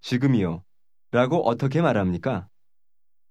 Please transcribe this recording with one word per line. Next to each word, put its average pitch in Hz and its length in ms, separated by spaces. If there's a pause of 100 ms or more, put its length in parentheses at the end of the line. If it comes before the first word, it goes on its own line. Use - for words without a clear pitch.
지금이요."라고 123 1500
어떻게 139 360
말합니까? 101 640 (800)